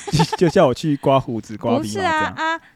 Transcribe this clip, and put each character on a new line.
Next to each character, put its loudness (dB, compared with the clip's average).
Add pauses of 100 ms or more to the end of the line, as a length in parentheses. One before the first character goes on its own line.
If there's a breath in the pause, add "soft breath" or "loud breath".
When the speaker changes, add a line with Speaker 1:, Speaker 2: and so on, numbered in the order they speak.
(140)
Speaker 1:
<laughs> 2
就 4
叫 4
我 2
去 -2
刮 2
胡 -6
子、 -10
刮 -2
鼻 -6
毛 -8
这 -4
样。 -2
Speaker 2:
不 -10
是 -6
啊， -2
啊， -8 (160 soft breath)